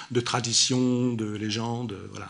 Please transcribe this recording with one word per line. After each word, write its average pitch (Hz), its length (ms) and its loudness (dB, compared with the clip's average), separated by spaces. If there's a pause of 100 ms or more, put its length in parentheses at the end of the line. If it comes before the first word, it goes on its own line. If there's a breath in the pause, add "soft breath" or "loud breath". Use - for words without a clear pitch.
(100)
de 123 100 2
traditions, 123 960 2
de 113 100 -2 (100)
légendes, 110 640 -4 (140)
voilà, 98 200 -10